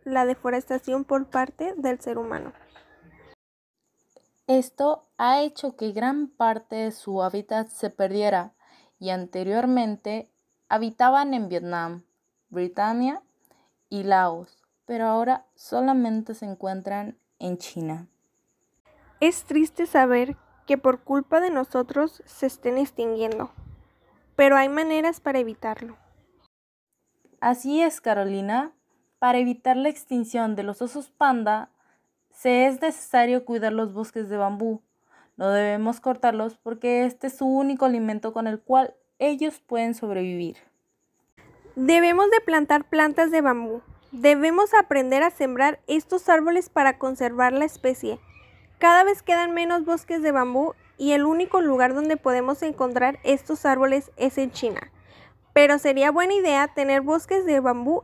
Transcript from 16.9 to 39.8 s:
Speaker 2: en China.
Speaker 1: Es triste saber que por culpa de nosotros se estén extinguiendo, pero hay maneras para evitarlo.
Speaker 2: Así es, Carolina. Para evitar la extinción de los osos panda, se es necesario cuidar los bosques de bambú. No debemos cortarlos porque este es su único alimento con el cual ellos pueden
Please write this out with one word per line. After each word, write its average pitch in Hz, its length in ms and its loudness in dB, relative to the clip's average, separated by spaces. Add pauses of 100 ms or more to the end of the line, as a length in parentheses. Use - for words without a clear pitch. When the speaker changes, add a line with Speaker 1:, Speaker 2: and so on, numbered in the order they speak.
Speaker 2:
en 180 220 -8
China. 165 480 -10 (1120)
Speaker 1:
Es 330 240 0
triste 311 420 -2
saber 254 500 2 (300)
que 277 140 0
por 254 240 0
culpa 277 360 0
de 359 120 0
nosotros 269 720 -4
se - 220 -6
estén 254 320 -4
extinguiendo, 226 720 -4 (840)
pero 277 220 6
hay 269 120 2
maneras 311 500 -2
para 269 180 -4
evitarlo. 226 600 -8 (1400)
Speaker 2:
Así 262 440 0
es, 311 180 -2
Carolina. 202 720 -2 (460)
Para 247 180 2
evitar 247 400 0
la 277 120 0
extinción 233 680 -4
de 202 80 -6
los 202 180 -8
osos 247 300 -10
panda, 226 580 0 (600)
se 247 340 2
es 262 160 0
necesario 247 640 0
cuidar 226 260 -2
los 220 220 -4
bosques 220 360 -10
de 208 80 -6
bambú. 208 440 -4 (560)
No 190 120 0
debemos 208 500 0
cortarlos 226 580 -2
porque 240 480 -2
este 247 220 -6
es 262 100 -10
su 269 80 -4
único 269 400 0
alimento 220 480 -2
con 226 140 -4
el 214 120 -6
cual 262 360 0 (220)
ellos 294 440 -4
pueden 233 320 -4